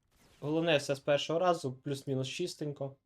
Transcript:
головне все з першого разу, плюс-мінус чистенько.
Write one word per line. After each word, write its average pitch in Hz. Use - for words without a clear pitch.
головне 160
все 139
з 135
першого 147
разу, 170
плюс-мінус 135
чистенько. 143